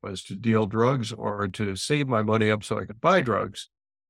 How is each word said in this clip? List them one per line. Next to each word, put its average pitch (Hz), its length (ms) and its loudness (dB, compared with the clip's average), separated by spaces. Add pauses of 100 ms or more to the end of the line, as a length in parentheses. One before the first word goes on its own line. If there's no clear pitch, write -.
was 98 220 -8
to - 100 -12
deal 110 320 2
drugs 113 460 0
or 104 380 -4
to 98 260 -4
save 147 320 0
my 117 140 2
money 110 280 2
up 107 140 0
so 107 160 -4
I 95 60 -6
could - 160 -14
buy 180 180 4
drugs, 104 480 -2 (420)